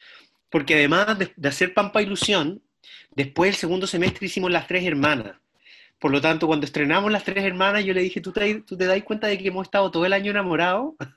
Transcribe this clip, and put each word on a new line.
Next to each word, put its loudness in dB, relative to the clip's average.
porque 0
además 4
de, -4
de -2
hacer -2
Pampa 2
Ilusión, -2
después 2
del -4
segundo -2
semestre -2
hicimos -2
Las 0
Tres 0
Hermanas. 0
Por 0
lo 2
tanto, 2
cuando 0
estrenamos 0
Las -2
Tres -4
Hermanas, 0
yo -2
le 0
dije, -2
"¿Tú -10
te, 0
tú -12
te -2
das 2
cuenta -4
de 0
que -6
hemos -4
estado 2
todo 0
el 2
año 0
enamorados?". 0